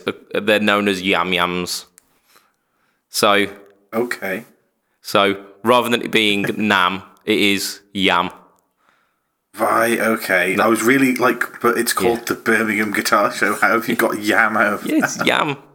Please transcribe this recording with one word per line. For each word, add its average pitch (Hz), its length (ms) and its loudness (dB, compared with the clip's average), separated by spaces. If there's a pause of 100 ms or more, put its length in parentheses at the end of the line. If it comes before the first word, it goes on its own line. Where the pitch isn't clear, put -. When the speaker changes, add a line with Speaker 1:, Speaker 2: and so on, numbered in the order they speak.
Speaker 1:
uh, 101 60 -4 (260)
they're 104 220 2
known 104 260 2
as 95 140 -2
Yam 92 320 0
Yams. 87 520 -4 (1200)
So 101 380 2 (460)
Speaker 2:
Okay. 98 520 -6 (560)
Speaker 1:
so 101 440 0 (180)
rather 117 260 2
than 117 120 -2
it - 100 -8
being 104 320 2
<laughs> - 140 -4
Nam, 95 460 0 (220)
it 107 140 2
is 101 420 0 (120)
Yam. 92 360 2 (1300)
Speaker 2:
Right, 113 420 0
okay. 95 580 0
Speaker 1:
No. 104 60 4
Speaker 2:
I 107 40 2
was 113 160 2
really 131 320 4
like, 120 460 -2
"But 117 160 2
it's 117 160 -2
called 113 260 0
Speaker 1:
Yeah. - 60 -14
Speaker 2:
the - 100 -2
Birmingham 107 560 0
Guitar 104 400 0
Show. 104 240 -2
How 101 180 2
have 113 160 0
you - 60 -2
got - 260 -2
Yam 107 360 2
out 104 160 2
of 95 120 -8
Speaker 1:
Yeah, 311 180 0
it's - 120 -2
Speaker 2:
that?" - 120 -4
Speaker 1:
Yam. 131 300 0 (180)